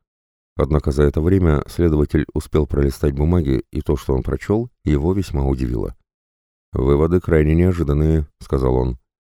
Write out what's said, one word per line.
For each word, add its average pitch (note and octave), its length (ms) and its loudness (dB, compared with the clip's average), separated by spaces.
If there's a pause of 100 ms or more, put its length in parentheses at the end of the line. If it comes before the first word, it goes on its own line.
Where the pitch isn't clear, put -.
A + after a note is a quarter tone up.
(560)
Однако D2 360 0
за C#2 120 2
это C#2+ 180 2
время E2+ 460 2
следователь D2+ 640 0
успел D2+ 320 -2
пролистать C#2 480 -2
бумаги, C#2+ 580 0
и D2 100 -6
то, D2 140 -2
что - 200 -4
он C2 80 -2
прочёл, G#2 460 -4 (140)
его D2+ 300 0
весьма D#2 320 -4
удивило. A#1+ 500 -4 (760)
"Выводы D2+ 480 2
крайне D#2 340 2
неожиданные", — D#2+ 760 0 (120)
сказал C2 360 -2
он. B1+ 220 -2 (380)